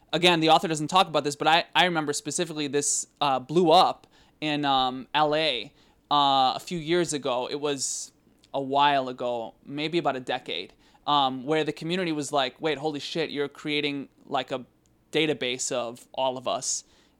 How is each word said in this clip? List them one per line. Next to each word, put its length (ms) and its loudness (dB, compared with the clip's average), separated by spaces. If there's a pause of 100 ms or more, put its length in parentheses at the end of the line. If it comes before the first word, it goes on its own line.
(140)
again, 260 4
the 100 4
author 180 6
doesn't 200 -4
talk 200 4
about 180 0
this, 100 -4
but 120 -2
I, 180 6 (100)
I 100 6
remember 280 0
specifically 540 -4
this, 400 -2 (120)
uh, 200 0
blew 300 2
up 380 6 (320)
in, 240 -2
um, 500 0
L 220 2
A, 380 -2 (360)
uh, 460 4
a 80 -10
few 140 -8
years 340 0
ago. 400 -2
It 80 -6
was 540 -6 (400)
a 80 -4
while 480 2
ago, 460 -6 (100)
maybe 320 -4
about 180 0
a 60 -8
decade, 520 -8 (320)
um, 400 0
where 200 0
the 80 -2
community 400 -4
was 180 -6
like, 300 -2
"Wait, 160 -2
holy 240 -6
shit, 280 -4
you're 200 -4
creating, 580 -4 (180)
like, 260 -4
a 120 -6 (480)
database 580 -2
of 440 -6
all 240 -2
of 100 -8
us. 380 -4 (340)